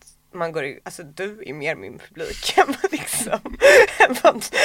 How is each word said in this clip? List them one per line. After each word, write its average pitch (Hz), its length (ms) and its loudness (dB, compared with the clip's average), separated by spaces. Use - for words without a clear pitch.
man 170 200 -6
går 156 120 -6
i, 135 200 -10
alltså, - 180 -16
du 190 440 -12
är 135 80 -12
mer 151 220 -6
min - 220 -16
publik - 560 -10
<laughs> - 40 2
än 277 80 4
vad - 100 -4
liksom, - 640 -8
än 247 140 -4
vad, 233 220 4